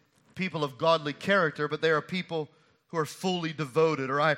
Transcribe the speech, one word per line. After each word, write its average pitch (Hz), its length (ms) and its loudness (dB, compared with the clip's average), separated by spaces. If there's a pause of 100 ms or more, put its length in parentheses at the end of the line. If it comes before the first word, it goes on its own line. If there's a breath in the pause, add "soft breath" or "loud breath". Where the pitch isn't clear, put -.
(360)
people 170 280 -4
of 131 140 -6
godly 156 360 2
character, 185 540 0
but 151 140 -4
they 160 80 2
are 151 120 2
people 165 460 -6 (400 soft breath)
who 175 100 -8
are 151 80 0
fully 175 480 -4
devoted. 147 580 2
Or 143 100 2
I 156 160 4